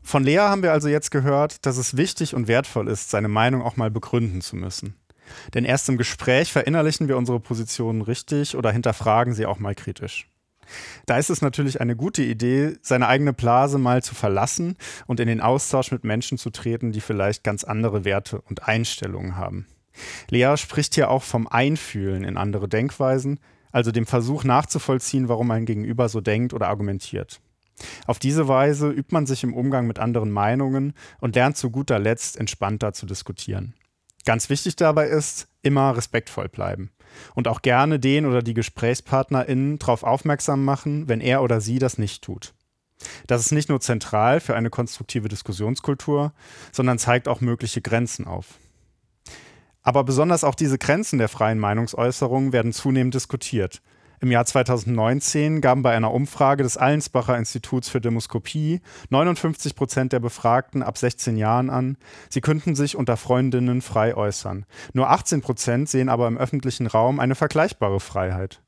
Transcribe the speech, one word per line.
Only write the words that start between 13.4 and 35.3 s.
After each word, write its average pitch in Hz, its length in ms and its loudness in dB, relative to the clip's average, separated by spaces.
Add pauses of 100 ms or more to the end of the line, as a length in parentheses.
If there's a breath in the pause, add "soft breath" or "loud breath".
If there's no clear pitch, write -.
mal 123 280 2
zu - 100 -10
verlassen 120 640 -2 (320 loud breath)
und 120 100 -2
in 117 80 0
den 113 140 0
Austausch 131 500 2
mit 127 140 -6
Menschen 117 340 -2
zu 120 120 -8
treten, 117 420 -4
die 107 80 -4
vielleicht 104 420 -2
ganz 104 220 -4
andere 107 400 -2
Werte 98 380 -2
und - 260 -8
Einstellungen 95 680 -2
haben. 92 300 -8 (640 loud breath)
Lea 131 260 4
spricht - 380 -4
hier 143 160 2
auch 131 140 0
vom 113 240 -2
Einfühlen 104 760 0
in 92 140 -4
andere 98 320 -2
Denkweisen, 135 720 -2 (320 soft breath)
also 117 180 2
dem 113 160 0
Versuch 123 380 0
nachzuvollziehen, 131 840 0
warum 120 220 0
ein 113 160 0
Gegenüber 113 420 0
so 107 120 -2
denkt 117 340 0
oder 107 140 0
argumentiert. 101 720 -6 (680 loud breath)
Auf 120 140 -2
diese 143 260 2
Weise 143 420 4
übt 139 240 -4
man 151 140 2
sich 131 160 -2
im 123 100 -2
Umgang 127 360 0
mit 110 100 -4
anderen 110 320 0
Meinungen 135 640 0 (240 loud breath)
und 113 160 -4
lernt 127 220 4
zu 120 160 -4
guter 135 260 0
Letzt 110 380 0
entspannter 104 560 -4
zu - 120 -12
diskutieren. 98 680 -8 (500)
Ganz 113 240 0
wichtig 143 280 -2
dabei 156 320 4
ist, - 400 -2 (140)